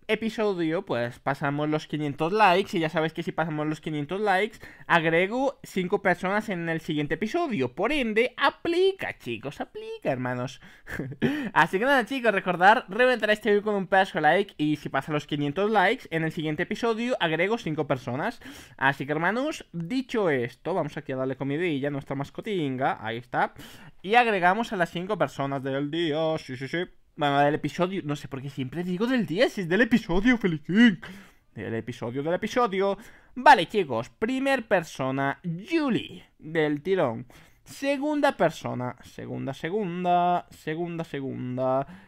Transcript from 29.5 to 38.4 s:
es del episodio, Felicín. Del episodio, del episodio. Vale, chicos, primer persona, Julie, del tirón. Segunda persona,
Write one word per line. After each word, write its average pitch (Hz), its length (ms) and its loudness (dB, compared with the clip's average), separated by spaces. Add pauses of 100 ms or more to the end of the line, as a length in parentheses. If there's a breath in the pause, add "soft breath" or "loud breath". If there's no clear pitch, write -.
es 165 60 -4
del 190 140 4
episodio, 226 560 4
Felicín. 185 640 4 (520 loud breath)
Del 107 200 -8
episodio, 120 500 -6
del 165 120 0
episodio. 196 600 0 (380 loud breath)
Vale, 247 320 8
chicos, 135 420 -2
primer 262 600 -2
persona, 139 760 0
Julie, 180 800 -2 (140)
del 151 440 -2
tirón. 143 440 0 (400 soft breath)
Segunda 285 720 0
persona, 127 640 -2